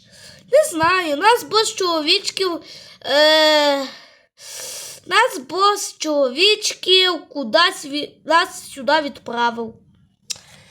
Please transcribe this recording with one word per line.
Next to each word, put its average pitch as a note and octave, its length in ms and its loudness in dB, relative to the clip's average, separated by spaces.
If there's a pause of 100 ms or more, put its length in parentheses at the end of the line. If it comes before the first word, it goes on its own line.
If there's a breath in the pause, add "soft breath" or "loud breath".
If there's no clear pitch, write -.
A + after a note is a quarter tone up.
(520 loud breath)
Не D5 180 6
знаю, E4 460 0
нас A4 280 2
бос G#4 300 0
чоловічків, F4 840 -2 (460 loud breath)
е, D4+ 720 4 (1300 loud breath)
нас G4 320 0 (100)
бос G4+ 500 -2
чоловічків F4 1300 0
кудись D4+ 580 0
ві-, C#4+ 280 -8 (100)
нас E4+ 460 -2
сюди C#4 300 0
відправив. A#3 720 -6 (960 loud breath)